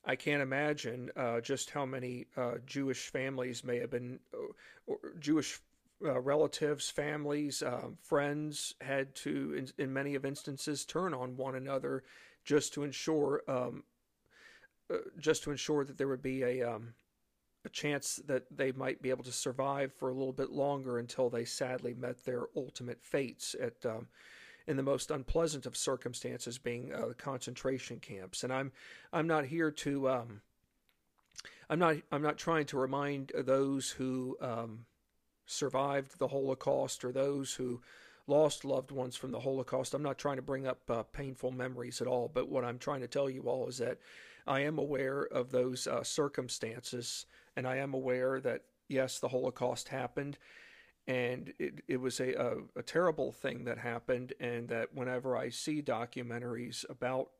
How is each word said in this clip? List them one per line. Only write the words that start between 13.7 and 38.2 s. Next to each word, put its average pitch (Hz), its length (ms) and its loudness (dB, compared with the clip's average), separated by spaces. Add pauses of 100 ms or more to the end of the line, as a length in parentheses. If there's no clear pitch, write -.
uh, 180 40 0 (200)
just 151 280 4
to 151 40 -2
ensure 147 340 2
that 135 140 -6
there 135 100 2
would 127 140 0
be 131 220 0
a, 123 180 2
um, 117 320 -2 (720)
a - 60 -10
chance - 560 -2
that 131 240 2
they 135 220 0
might 131 320 -2
be 127 80 2
able 123 120 0
to 127 80 -8
survive 139 600 0
for 131 160 -2
a 127 60 -2
little 131 180 0
bit 135 160 0
longer 139 480 0
until 120 320 2
they 117 160 0
sadly 127 480 -2
met 123 320 -6
their 123 200 0 (100)
ultimate 127 440 -4
fates - 600 -2
at, 117 240 -4
um, 113 220 -2 (580)
in 139 120 -2
the 135 40 0
most 135 300 0
unpleasant 151 560 2
of 117 100 -6
circumstances, 123 800 -2
being, 123 340 -4
uh, 120 280 -2
concentration 127 800 -4
camps. 95 440 -8
And 127 80 -2
I'm, 135 200 -2 (420)
I'm 160 140 2
not 156 180 4
here 156 240 2
to, 139 400 2
um, 117 320 0 (1300)
I'm 156 80 2
not, 165 200 6 (140)
I'm 147 120 0
not 147 160 2
trying 160 260 4
to 143 140 0
remind 139 580 0
those 135 540 4
who, 131 500 -2
um, 117 440 -4 (600)
survived 139 720 0
the 131 120 2
Holocaust 135 760 2
or 127 60 0
those 135 420 0
who 123 260 -2 (460)